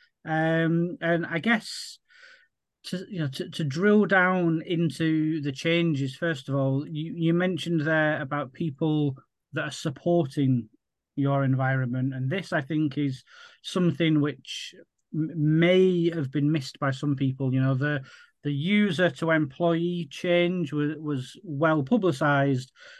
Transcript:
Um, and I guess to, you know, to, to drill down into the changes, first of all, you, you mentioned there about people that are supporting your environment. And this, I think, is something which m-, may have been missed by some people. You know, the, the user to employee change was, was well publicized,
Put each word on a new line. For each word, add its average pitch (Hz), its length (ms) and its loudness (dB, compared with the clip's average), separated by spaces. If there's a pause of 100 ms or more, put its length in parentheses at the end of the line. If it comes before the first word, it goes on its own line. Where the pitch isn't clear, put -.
(240)
Um, 165 800 0
and 170 240 0
I 165 140 -6
guess - 580 -4 (840)
to, 180 240 -8
you 180 120 -6
know, 147 80 -2
to, 139 220 -8
to - 120 -6
drill 196 440 4
down 180 580 4
into 160 800 0
the 143 100 -2
changes, 156 640 0
first 165 320 -4
of 135 60 -2
all, 135 340 0
you, 160 260 -6
you 165 200 2
mentioned 170 480 0
there 156 400 2
about 143 320 -6
people 151 640 -2 (360)
that 151 120 -4
are 147 60 -4
supporting 135 1000 0 (460)
your 139 300 0
environment. 131 720 0
And 131 160 -4
this, 185 220 -4
I 156 100 0
think, 151 340 -2
is 139 260 -2 (400)
something 165 580 2
which - 540 -6 (400)
m-, 156 220 -4
may 170 760 4
have 151 220 -4
been 147 180 0
missed 156 300 -4
by 139 100 0
some 143 260 -2
people. 131 360 -2
You 131 80 2
know, 135 140 2
the, 143 260 -2 (420)
the 147 100 -4
user 180 580 2
to 160 200 -2
employee 170 800 0
change 175 600 0
was, 147 240 -2
was 147 480 -6
well 156 380 0
publicized, 143 880 2 (280)